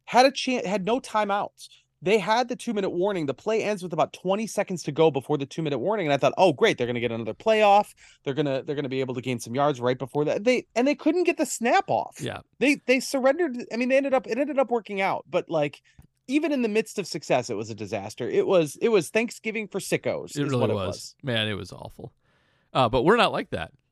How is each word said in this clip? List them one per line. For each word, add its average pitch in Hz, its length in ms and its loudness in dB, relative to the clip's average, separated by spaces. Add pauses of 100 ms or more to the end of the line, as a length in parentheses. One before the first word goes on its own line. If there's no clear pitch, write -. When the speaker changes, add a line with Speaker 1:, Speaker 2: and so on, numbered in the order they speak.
Speaker 1:
had 247 200 6
a 277 60 4
chan-, - 340 -4
had 190 200 -2
no 233 140 0
timeouts. 208 680 -4 (340)
They 202 180 4
had 220 300 0
the 254 60 -6
two-minute 202 360 -4
warning. 180 340 0
The 135 80 -2
play 214 300 -2
ends 202 180 -2
with 175 100 -10
about 151 220 0
twenty 202 320 -2
seconds 190 380 -4
to 156 80 -4
go 160 180 4
before 139 300 -2
the 139 80 -6
two-minute 147 320 -4
warning, 190 260 -2
and 143 80 2
I 139 40 4
thought, 139 200 2
"Oh, 180 160 6
great, 120 240 2
they're 120 80 -2
gonna 120 140 -2
get 117 120 -2
another 113 220 -6
playoff. 208 600 4 (280)
They're 139 120 -4
gonna, 139 260 0
they're 143 140 -6
gonna 139 140 -4
be 131 100 -2
able 131 160 -4
to 127 60 -6
gain 123 180 -4
some 117 160 -8
yards 143 260 0
right 123 160 0
before 147 280 -4
that." 147 180 -2
They, 240 320 2
and 247 120 2
they 294 60 4
couldn't 330 300 0
get 330 140 0
the 302 100 -2
snap 294 400 0
off. - 340 -2
Speaker 2:
Yeah. 117 200 -8 (180)
Speaker 1:
They, 254 260 2
they 254 140 4
surrendered. 269 580 0 (160)
I 226 40 -4
mean, 247 120 -2
they 262 80 4
ended 277 160 0
up, 262 140 0
it 220 100 -4
ended 262 220 0
up 254 100 0
working 202 320 -2
out, 175 260 -2
but, 160 220 -4
like, 151 320 -2 (460)
even 294 240 0
in 269 100 0
the 233 80 0
midst 214 300 -2
of 180 80 -6
success, 139 420 0
it 113 80 -4
was 110 140 -8
a 110 40 -10
disaster. 104 540 -8
It 185 160 0
was, 165 360 2
it 226 80 2
was 202 200 2
Thanksgiving 220 580 -4
for 196 120 -10
sickos 101 460 -4 (120)
Speaker 2:
It 143 60 -2
Speaker 1:
is 143 80 -2
Speaker 2:
really 127 60 0
Speaker 1:
what 110 120 2
it 107 60 0
Speaker 2:
was. 95 120 -4
Speaker 1:
was. - 360 -12
Speaker 2:
Man, 113 240 -2
it 107 80 -4
was 92 160 -10
awful. - 420 -16 (580)
Uh, 127 160 4
but 123 160 2
we're 202 140 6
not 185 140 4
like 156 180 -6
that. 82 220 -6 (200)